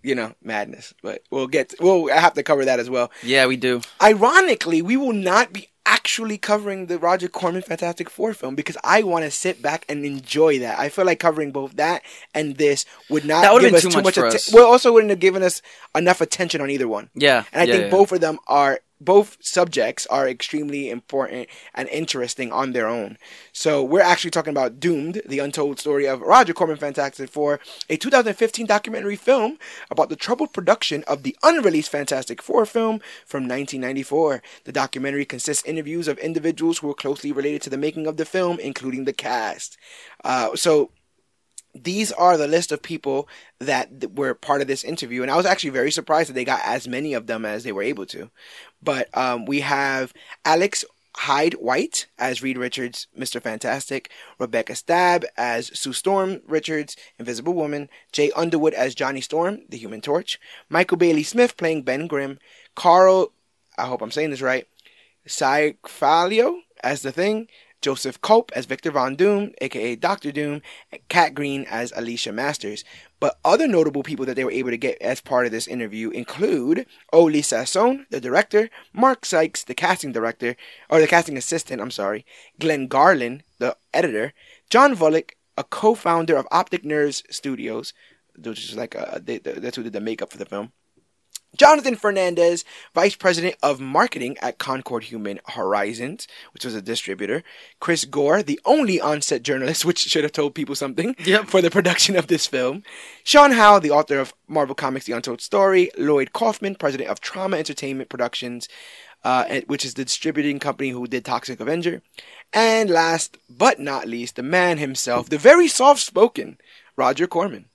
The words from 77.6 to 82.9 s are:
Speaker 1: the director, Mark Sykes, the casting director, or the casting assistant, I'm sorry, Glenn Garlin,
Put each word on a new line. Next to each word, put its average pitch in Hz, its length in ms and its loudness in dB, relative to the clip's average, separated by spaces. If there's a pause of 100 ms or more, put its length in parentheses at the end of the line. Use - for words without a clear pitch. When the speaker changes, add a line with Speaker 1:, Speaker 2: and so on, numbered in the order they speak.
Speaker 1:
the - 100 -6
director, 202 500 0 (220)
Mark 254 340 0
Sykes, - 380 -2
the - 120 -12
casting 180 360 -2
director, 117 440 -4 (340)
or 160 100 6
the 156 80 6
casting 165 300 2
assistant, 131 440 -6
I'm 120 100 -8
sorry, 104 340 -6 (340)
Glenn 139 300 -2
Garlin, 135 520 2 (180)